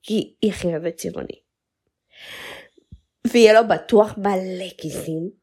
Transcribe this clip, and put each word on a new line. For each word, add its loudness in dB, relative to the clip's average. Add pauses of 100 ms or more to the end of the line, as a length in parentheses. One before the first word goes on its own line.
כי -6
היא 2
הכי -6
אוהבת -6
צבעוני. -12 (1900)
ויהיה 8 (100)
לו -2
בטוח 2
מלא -4 (100)
כיסים. -8 (120)